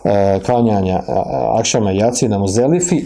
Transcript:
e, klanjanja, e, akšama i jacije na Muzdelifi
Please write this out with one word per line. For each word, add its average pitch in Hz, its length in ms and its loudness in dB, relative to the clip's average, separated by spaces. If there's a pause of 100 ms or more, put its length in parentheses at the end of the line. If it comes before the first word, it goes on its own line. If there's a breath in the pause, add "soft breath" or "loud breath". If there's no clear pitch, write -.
e, 98 420 2
klanjanja, 107 480 2
e, - 80 -2 (560)
akšama 110 340 0
i 95 40 0
jacije 120 320 0
na 101 100 0
Muzdelifi 135 680 0